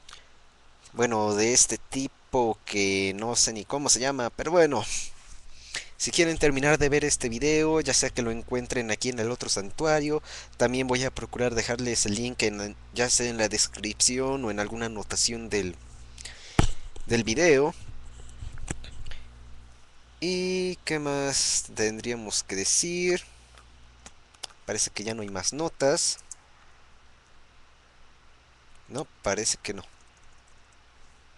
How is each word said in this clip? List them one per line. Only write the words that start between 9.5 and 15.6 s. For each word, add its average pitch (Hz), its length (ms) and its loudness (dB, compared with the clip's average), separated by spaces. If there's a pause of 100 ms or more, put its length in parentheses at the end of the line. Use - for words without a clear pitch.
también 127 320 4
voy 127 160 2
a 127 80 -2
procurar 120 420 -2
dejarles 117 500 0
el 104 120 0
link 120 260 -4
en, 104 320 -2 (200)
ya 120 140 2
sea 123 220 2
en 117 80 -4
la 110 100 4
descripción 123 960 0
o 110 60 -2
en 104 80 -2
alguna 110 280 -2
anotación 113 640 -4
del, 95 280 -2 (1300)